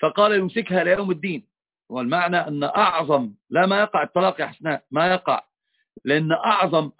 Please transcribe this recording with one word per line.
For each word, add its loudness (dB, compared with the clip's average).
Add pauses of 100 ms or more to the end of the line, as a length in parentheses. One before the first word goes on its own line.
فقال: 2
"يمسكها 0
إلى 2
يوم 0
الدين". -6 (360)
والمعنى -2
أن -2
أعظم، 0 (160)
لا 2
ما 2
يقع 0
الطلاق 0
يا -4
حسناء، -6
ما 2
يقع، -2 (600)
لأن 0
أعظم، 0